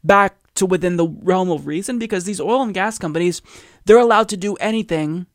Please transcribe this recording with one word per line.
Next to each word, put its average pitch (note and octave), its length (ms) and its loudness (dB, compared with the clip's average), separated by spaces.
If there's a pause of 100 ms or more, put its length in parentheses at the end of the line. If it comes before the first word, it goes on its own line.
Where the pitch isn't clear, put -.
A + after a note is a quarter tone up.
back G3 340 4 (180)
to G3 100 0
within F3+ 300 0
the E3+ 120 2
realm F#3 440 0
of C#3+ 160 -4
reason, G3 320 -6
because A3 240 -4
these G3 160 -8
oil A#3 220 0
and A3 120 -4
gas G3+ 240 -4
companies, E3+ 440 -2 (420)
they're A3 140 8
allowed A3+ 320 4
to G#3 80 -6
do G3 180 -4
anything F3 800 -4